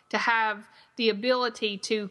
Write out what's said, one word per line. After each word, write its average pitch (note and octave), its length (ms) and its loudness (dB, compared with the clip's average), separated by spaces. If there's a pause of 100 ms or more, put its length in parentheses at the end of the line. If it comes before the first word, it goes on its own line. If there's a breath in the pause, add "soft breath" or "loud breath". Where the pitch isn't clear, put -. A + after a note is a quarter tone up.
(100)
to G#3+ 80 0
have A3 500 0 (280 soft breath)
the A3+ 120 2
ability A#3 720 0
to G#3 320 -2